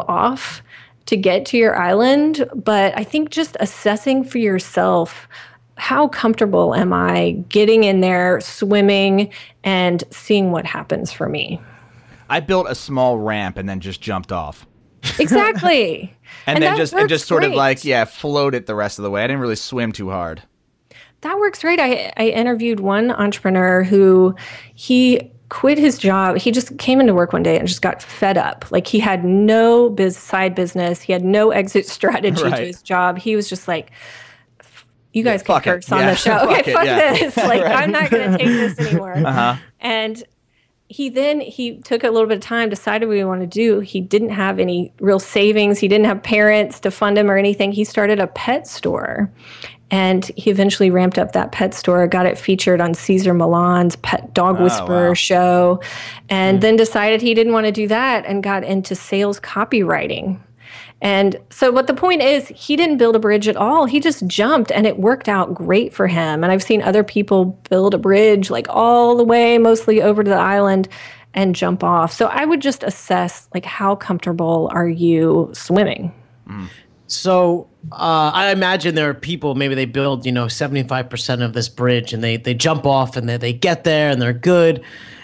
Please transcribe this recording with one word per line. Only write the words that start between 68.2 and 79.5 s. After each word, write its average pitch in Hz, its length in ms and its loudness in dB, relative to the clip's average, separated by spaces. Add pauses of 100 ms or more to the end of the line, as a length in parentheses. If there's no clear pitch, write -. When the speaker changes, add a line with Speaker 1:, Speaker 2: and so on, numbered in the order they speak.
Speaker 1:
like, - 180 -4
all 240 480 4
the 240 80 6
way, 233 340 4
mostly 226 440 4
over 208 220 2
to 202 40 0
the 196 80 2
island, 190 520 2 (460)
and 190 200 2
jump 180 300 -2
off. 170 280 2
So 226 140 0
I 277 180 -2
would 311 160 0
just 269 220 -4
assess, - 720 -4
like, 180 100 -6
how 202 300 -2
comfortable 165 760 -2
are 175 160 0
you 165 640 2
swimming? - 580 -2 (380)
Speaker 2:
Mm. 98 160 -12 (400)
Speaker 3:
So, 180 640 0 (240)
uh, 160 420 0
I 196 160 0
imagine 185 460 0
there 151 120 0
are 139 60 -4
people, 147 400 -6